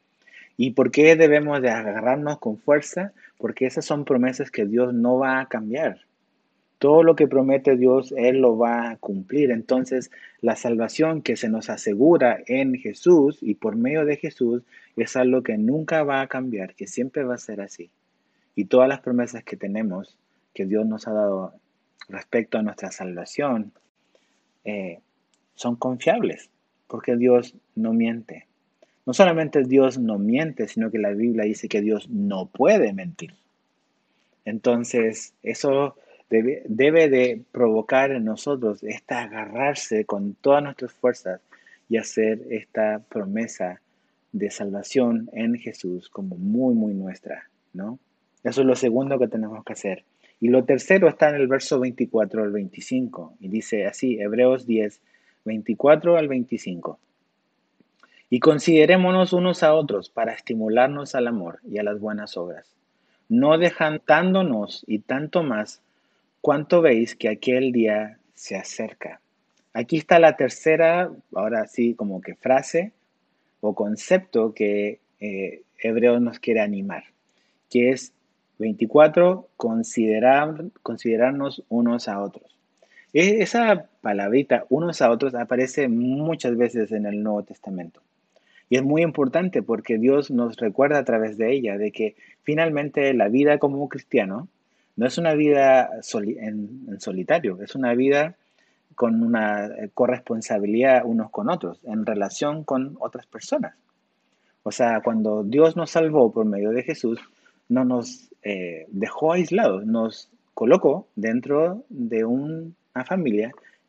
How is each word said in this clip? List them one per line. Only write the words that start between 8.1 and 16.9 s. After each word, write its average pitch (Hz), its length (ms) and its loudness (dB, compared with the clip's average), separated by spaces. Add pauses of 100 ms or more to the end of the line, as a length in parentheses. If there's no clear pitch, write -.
Él 127 220 4
lo 123 180 6
va 117 340 0
a 113 60 -12
cumplir. 120 540 -2
Entonces, 127 640 -2 (300)
la 113 120 2
salvación 127 680 -2
que 120 120 -4
se 113 140 -4
nos 110 220 -4
asegura 117 760 4
en 131 280 0
Jesús 147 680 2
y - 140 -4
por 110 200 -4
medio 135 300 0
de 147 120 0
Jesús 123 460 -4 (340)
es 117 200 -4
algo 127 260 2
que 110 160 -4
nunca 151 460 0
va 139 160 -2
a 135 80 -6
cambiar, 120 460 -8
que - 120 -14
siempre 131 380 -6